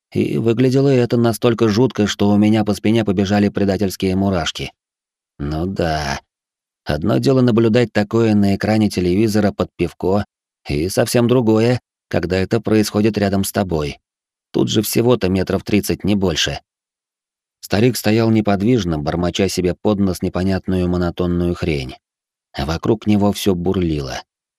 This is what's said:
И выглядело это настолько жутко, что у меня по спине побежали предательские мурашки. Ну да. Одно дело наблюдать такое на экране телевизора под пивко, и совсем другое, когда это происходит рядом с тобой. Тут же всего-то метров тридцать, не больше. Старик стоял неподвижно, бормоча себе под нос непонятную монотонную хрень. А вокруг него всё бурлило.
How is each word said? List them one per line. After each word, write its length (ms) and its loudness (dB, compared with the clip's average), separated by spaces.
И 240 -2
выглядело 520 2
это 280 2
настолько 520 2
жутко, 380 2
что 220 0
у 80 4
меня 260 4
по 100 -2
спине 320 0
побежали 440 2
предательские 680 -2
мурашки. 560 -2
Ну 260 -6
да. 560 -4
Одно 320 -2
дело 240 2
наблюдать 500 2
такое 440 0
на 200 2
экране 340 0
телевизора 640 0
под 240 -4
пивко, 500 -2
и 220 -2
совсем 380 0
другое, 520 2
когда 280 -2
это 240 -2
происходит 560 0
рядом 260 0
с 80 -8
тобой. 480 -4
Тут 180 0
же 120 0
всего-то 480 0
метров 340 -2
тридцать, 400 -2
не 120 0
больше. 440 -2
Старик 360 2
стоял 320 2
неподвижно, 720 0
бормоча 480 -2
себе 260 -2
под 260 -2
нос 220 -2
непонятную 640 -2
монотонную 680 -2
хрень. 400 -4
А 120 -6
вокруг 400 -2
него 280 2
всё 200 -2
бурлило. 680 -4